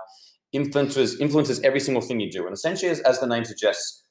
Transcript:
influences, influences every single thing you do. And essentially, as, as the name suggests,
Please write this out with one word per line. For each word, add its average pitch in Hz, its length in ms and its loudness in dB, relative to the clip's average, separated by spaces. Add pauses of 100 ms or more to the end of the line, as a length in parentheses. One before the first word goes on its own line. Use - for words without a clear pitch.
(520)
influences, 139 680 0
influences 143 400 2
every 139 200 4
single 131 220 0
thing 120 180 -4
you 95 100 -4
do. 90 160 -6
And 95 80 -8
essentially, 170 360 -2
as, 156 100 -2
as 127 200 4
the 131 60 0
name 117 180 0
suggests, - 680 -2